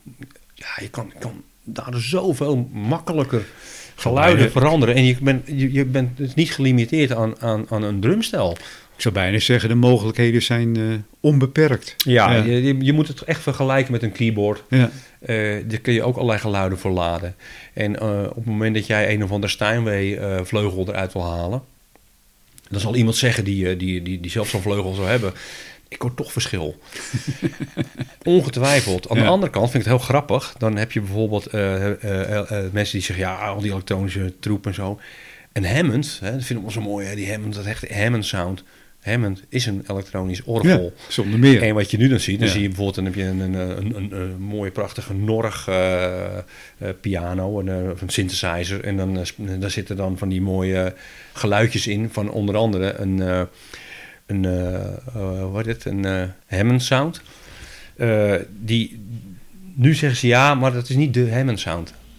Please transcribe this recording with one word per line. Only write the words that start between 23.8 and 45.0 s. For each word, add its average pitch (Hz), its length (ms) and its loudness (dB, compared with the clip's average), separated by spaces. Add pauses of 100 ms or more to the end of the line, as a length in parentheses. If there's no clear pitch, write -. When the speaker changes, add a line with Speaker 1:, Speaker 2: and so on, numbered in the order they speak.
Speaker 1:
die, 90 180 -6
die 85 100 -8
zelf 104 180 -4
zo'n 98 140 -4
vleugel 98 320 -2
zou 95 140 -2
hebben: 110 240 0 (560)
"Ik - 140 -16
hoor 123 120 -4
toch - 180 -8
verschil." 82 460 -4 (720)
Speaker 2:
<laughs> - 760 -10
Speaker 1:
Ongetwijfeld. 135 840 2
Aan 110 80 2
Speaker 2:
Ja. 110 60 6
Speaker 1:
de 110 60 4
andere 185 240 2
kant 113 180 2
vind 117 140 0
ik 104 60 0
het 123 80 6
heel 120 100 -4
grappig. 135 500 0
Dan 110 180 0
heb 110 160 -2
je 113 80 -2
bijvoorbeeld, 104 460 -2
eh, 98 400 -2
eh, 104 60 0 (100)
eh, 98 360 -2 (120)
eh, 98 220 -4
mensen 104 260 -2
die 92 80 -4
zeggen: 92 180 -4
"Ja, 92 120 -4
al 101 240 -6
die 104 100 -2
elektronische 95 720 -4
troep 104 260 -2
en 98 80 -2
zo." 98 260 -6 (520)
En 98 120 -2 (100)
Hammond, 143 480 0
hè, 98 100 -4
dat 131 120 -6
vind 120 140 -4
ik 95 60 -8
wel 104 100 -8
zo 110 60 -4
mooi, 101 260 -6
hè, 98 80 -8
die 101 160 -6
Hammond, 107 240 -6
dat 101 100 -8
heet 107 260 -8
Hammond 107 360 0
sound. 92 360 -4 (400)
Hammond 104 460 -2
is 123 180 -4
een 98 220 -4
elektronisch 95 560 -6
orgel. 117 380 2 (140)
Speaker 2:
Ja, - 120 -20
zonder 104 300 0
meer. 127 240 8
Speaker 1:
En 107 120 2
wat 104 160 0
je 113 60 0
nu 120 120 6
dan 131 120 4
ziet, 98 180 -2
dan 117 80 2
Speaker 2:
Ja. 98 60 2
Speaker 1:
zie 101 100 0
je 101 60 0
bijvoorbeeld, 98 280 -2
dan 95 80 -2
heb 92 100 -2
je 98 100 -2
een, 95 160 -2
een, 92 140 -2
een, 95 420 -4
een, 101 240 -8
een 92 200 -8
mooie, 101 300 -6
prachtige 101 440 -6